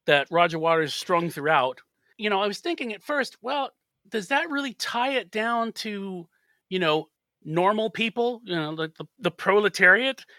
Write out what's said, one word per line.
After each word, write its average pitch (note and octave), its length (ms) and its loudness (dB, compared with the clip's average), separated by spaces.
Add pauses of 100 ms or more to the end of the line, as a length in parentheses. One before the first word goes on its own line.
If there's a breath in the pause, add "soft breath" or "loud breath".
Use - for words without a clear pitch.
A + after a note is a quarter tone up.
that C#3+ 260 2
Roger E3 280 2
Waters D#3+ 340 2
strung E3+ 380 -2
throughout, C#3 500 0 (380)
you G#3+ 100 -4
know, G3 140 0
I G#3 40 0
was G3+ 120 -4
thinking D#4 340 -6
at F#3+ 100 -14
first, D4 380 -4
"Well, C4+ 300 -4 (360)
does G#3 220 -6
that D#4 220 0
really C#4 240 -4
tie B3 380 -4
it G#3+ 180 -2
down A3+ 420 -2
to, G3 560 -8 (400)
you F#3 100 -2
know, D#3 300 2 (340)
normal G3 460 2
people, A#3 560 -2
you F3+ 100 -6
know, D#3 160 -2
like D#3+ 260 -6
the, D3+ 100 -14 (120)
the F3+ 120 -2
proletariat?" G3+ 960 4 (120)